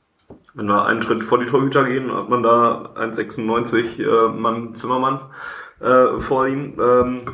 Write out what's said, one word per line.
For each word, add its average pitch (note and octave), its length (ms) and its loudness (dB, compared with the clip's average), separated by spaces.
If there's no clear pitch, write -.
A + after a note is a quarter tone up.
Wenn G#2+ 140 -8
wir G2+ 180 2
einen A2+ 160 2
Schritt A2 240 -2
vor B2 140 2
die B2 80 -2
Torhüter C3+ 380 2
gehen, B2+ 280 -2
hat G2 160 -6
man A#2+ 140 0
da A#2 540 2
eins A2+ 200 -6
sechsundneunzig, A2+ 840 -2
äh, A2+ 300 2
Mann A2+ 460 -4
Zimmermann, C3 460 -4
äh, B2+ 400 4
vor C3 260 0
ihm, C3+ 320 -6
ähm, B2 440 2